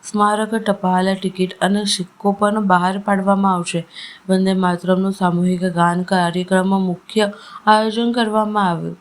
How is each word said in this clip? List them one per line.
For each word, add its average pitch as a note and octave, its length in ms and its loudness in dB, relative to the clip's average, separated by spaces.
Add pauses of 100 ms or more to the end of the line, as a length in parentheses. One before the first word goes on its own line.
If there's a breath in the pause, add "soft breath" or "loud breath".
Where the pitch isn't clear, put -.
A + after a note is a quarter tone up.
(100)
સ્મારક G#3 440 0 (140)
ટપાલ F#3 380 0 (100)
ટિકિટ F#3 420 -4 (100)
અને G3+ 140 0 (140)
સિક્કો - 320 -4 (100)
પણ G#3 340 0
બહાર F3+ 220 2 (140)
પાડવામાં G3 480 2
આવશે. E3+ 240 -4 (480 loud breath)
વંદે F#3+ 240 2 (120)
માતરમનું F#3 560 0
સામૂહિક F3+ 440 0 (160)
ગાન F3 180 2 (160)
કાર્યક્રમનું F#3 760 0
મુખ્ય G#3 360 -2 (400 loud breath)
આયોજન A3 500 2
કરવામાં G#3+ 540 0
આવ્યું E3 300 -4